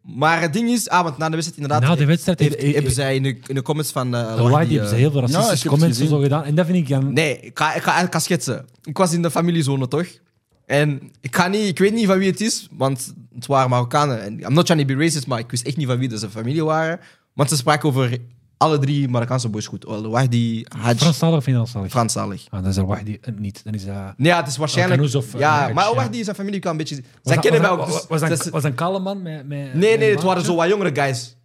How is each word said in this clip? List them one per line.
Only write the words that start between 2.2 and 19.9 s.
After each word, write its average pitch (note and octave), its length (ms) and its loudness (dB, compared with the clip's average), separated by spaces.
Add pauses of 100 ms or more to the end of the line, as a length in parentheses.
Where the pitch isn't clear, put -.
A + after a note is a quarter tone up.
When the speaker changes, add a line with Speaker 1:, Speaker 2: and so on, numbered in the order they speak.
Speaker 1:
heeft, D3 200 2
Speaker 2:
heeft, C#3+ 140 2
Speaker 1:
hebben C#3 180 2
Speaker 2:
eh, A#2+ 60 0
Speaker 1:
zij C3+ 180 0
in C3+ 80 0
de, C3+ 140 -2 (100)
in C3+ 80 -6
de C3+ 60 -2
comments D3+ 300 -4
van, B2 240 -2
eh, A#2 60 0
Speaker 2:
Louadi A2+ 200 -2
Speaker 1:
Louadi, B2 300 4
Speaker 2:
hebben G#2 180 0
ze A2+ 60 2
Speaker 1:
eh, A#2 60 4
Speaker 2:
heel D3 100 4
veel C#3 100 0
Speaker 3:
Ja, B2 60 0
Speaker 2:
racistische F#3 280 2
Speaker 3:
ik B2 80 -2
heb - 80 0
het C#3+ 80 4
Speaker 2:
comments D#3+ 200 4
en C#3 40 2
Speaker 3:
gezien. D3+ 140 2
Speaker 2:
zo C#3 60 2
gedaan. C#3+ 200 2
En D3 120 -2
dat F3 100 2
vind F3+ 120 0
ik C#3+ 120 0
dan C3+ 240 0
Speaker 1:
Nee, D3 260 0
ik - 200 -18
ga, D3+ 160 2
ik E3 80 -2
ga, E3+ 180 2
ik F3+ 120 -2
ga E3 60 0
schetsen. C#3+ 460 -2 (180)
Ik D3+ 140 -10
was F3 160 2
in E3+ 80 0
de E3 100 0
familiezone, D3 560 0
toch? E3 200 -2 (580)
En C#3+ 460 0 (100)
ik - 140 -8
ga F3+ 120 2
niet, G#3 200 0
ik F3+ 120 -2
weet G3+ 140 4
niet A3+ 120 0
van F#3+ 120 4
wie F#3+ 120 2
het F#3 120 -2
is, - 300 -4
want C3+ 420 -4 (220)
het A#2+ 100 -14
waren C3 240 2
Marokkanen. B2 540 0
En G#2+ 160 -10
I'm A#2+ 140 -2
not E3 120 6
trying D3+ 220 2
to C3+ 80 -2
be C#3+ 80 0
racist, D3 240 -2
maar A#2+ 120 -2
ik A#2 120 -10
wist A#2+ 140 -6
echt C#3 120 -4
niet C#3+ 100 -2
van B2 100 0
wie B2+ 120 -2
dat G#2+ 100 -6
ze G#2 100 -8
familie A#2+ 340 -4
waren. D#3+ 360 -2 (340)
Want C#3 160 0
ze D#3+ 60 2
spraken D3 340 2
over B2+ 280 0 (400)
alle D3+ 220 4
drie C#3 300 0
Marokkaanse B2 400 -2
boys G#2+ 180 -6
goed. - 180 -12
El G#2+ 240 -8